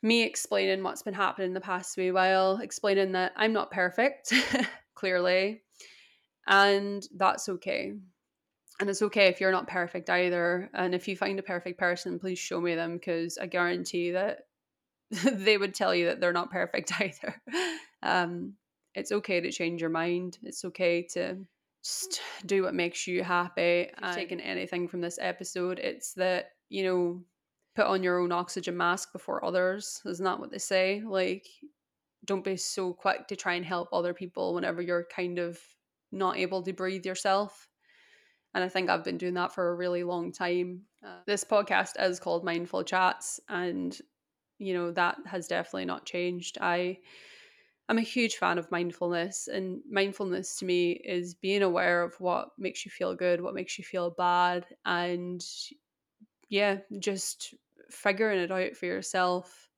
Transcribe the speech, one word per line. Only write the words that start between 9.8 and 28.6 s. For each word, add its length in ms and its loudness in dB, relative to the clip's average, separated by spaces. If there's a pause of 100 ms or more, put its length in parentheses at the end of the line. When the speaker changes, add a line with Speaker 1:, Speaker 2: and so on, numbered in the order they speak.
Speaker 1:
either. 640 2
And 220 0
if 140 -2
you 80 -2
find 240 -2
a 20 -10
perfect 360 -6
person, 420 0
please 180 -4
show 220 -4
me 160 0
them, 240 -4
'cause 400 -4
I 60 -6
guarantee 680 0
that 300 -2 (680)
<laughs> 0 -
they 480 4
would 160 0
tell 200 2
you 120 4
that 140 0
they're 120 4
not 180 0
perfect 420 -2
<laughs> 80 -2
either. 420 -4 (600)
Um, 520 0 (400)
it's 180 -4
okay 280 0
to 120 -4
change 280 -4
your 100 -2
mind. 520 -2
It's 240 -10
okay 480 0
to 300 -4 (400)
just 360 -6 (260)
do 160 2
what 120 -2
makes 320 -2
you 180 -2
happy. 380 0 (200)
If 80 -4
you've 140 -14
Speaker 2:
And 100 -2
Speaker 1:
taken 260 -6
anything 480 -4
from 120 -6
this 200 -4
episode, 580 -4
it's 360 -6
that, 380 0 (160)
you 160 -2
know, 400 2 (500)
put 120 4
on 160 2
your 180 2
own 120 2
oxygen 440 -4